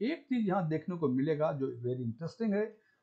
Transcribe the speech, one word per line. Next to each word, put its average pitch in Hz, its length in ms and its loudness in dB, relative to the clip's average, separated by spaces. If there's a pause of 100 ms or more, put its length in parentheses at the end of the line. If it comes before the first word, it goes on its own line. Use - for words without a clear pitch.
एक 311 200 -2
चीज 233 260 0
यहाँ 180 200 2
देखने 160 280 -2
को 156 120 2
मिलेगा 147 440 2
जो 135 140 -2 (160)
very 123 220 -2
interesting 165 500 -2
है, 208 100 2 (380)